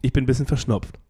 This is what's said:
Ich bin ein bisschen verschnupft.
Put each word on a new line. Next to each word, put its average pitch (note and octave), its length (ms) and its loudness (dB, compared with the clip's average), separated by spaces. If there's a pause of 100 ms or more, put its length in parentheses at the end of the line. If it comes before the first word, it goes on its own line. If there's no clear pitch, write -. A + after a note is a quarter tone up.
Ich C3 120 0
bin C3+ 120 2
ein - 20 0
bisschen C3 200 2
verschnupft. A#2+ 520 -2 (120)